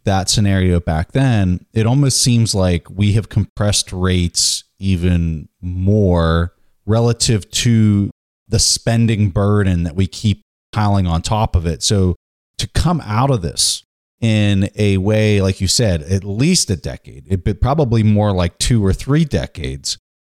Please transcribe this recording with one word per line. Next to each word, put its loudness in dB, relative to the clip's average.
that 0
scenario 2
back -4
then, 0
it 0
almost 2
seems 2
like 0
we 0
have 0
compressed -2
rates -2
even 0
more 0
relative 0
to 2
the -2
spending 0
burden 0
that -6
we 0
keep -4
piling 0
on 0
top -2
of 0
it. -4
So 0
to -8
come 0
out -2
of 0
this -4
in 2
a 2
way, 2
like -2
you -2
said, 0
at -4
least 0
a -2
decade, -14
it, -2
but -4
probably 2
more 4
like -2
two 0
or 4
three 0
decades, -6